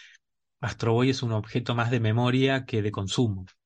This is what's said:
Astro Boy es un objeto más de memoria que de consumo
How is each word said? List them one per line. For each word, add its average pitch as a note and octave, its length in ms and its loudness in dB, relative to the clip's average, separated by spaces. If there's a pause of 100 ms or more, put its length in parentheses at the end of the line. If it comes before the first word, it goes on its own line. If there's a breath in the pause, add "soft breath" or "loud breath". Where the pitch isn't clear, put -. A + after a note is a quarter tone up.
(600 loud breath)
Astro A#2 340 -2
Boy B2+ 180 4
es C3+ 120 -4
un A#2 80 -2
objeto A2+ 440 -2
más A#2 160 0
de B2 80 0
memoria B2 640 2
que A2 160 -2
de G#2 100 -2
consumo G2+ 540 -2 (200)